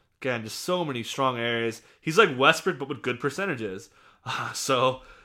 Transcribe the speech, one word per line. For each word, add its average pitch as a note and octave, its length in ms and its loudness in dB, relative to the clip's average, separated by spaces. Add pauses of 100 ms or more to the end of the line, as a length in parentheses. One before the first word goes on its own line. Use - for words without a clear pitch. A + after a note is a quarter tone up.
(200)
Again, A#2+ 240 -2
just A2 160 -10
so F3+ 240 0
many B2+ 180 -4
strong B2+ 360 -2
areas. A#2 420 -2 (180)
He's D#3 200 2
like F3 180 6
Westbrook, D3+ 420 4
but C3+ 100 -8
with C3+ 140 -8
good B2 160 -2
percentages. C3+ 760 -4
<laughs> - 40 -20 (240)
Uh, B2 300 -6
so, B2+ 480 0 (240)